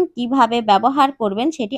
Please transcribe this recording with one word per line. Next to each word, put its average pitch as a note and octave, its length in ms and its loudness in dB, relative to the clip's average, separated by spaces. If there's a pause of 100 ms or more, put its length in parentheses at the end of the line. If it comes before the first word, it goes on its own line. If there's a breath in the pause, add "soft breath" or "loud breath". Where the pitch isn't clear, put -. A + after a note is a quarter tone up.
কিভাবে A#3+ 560 -2
ব্যবহার A#3 500 2
করবেন A3 400 -4
সেটি B3+ 260 -8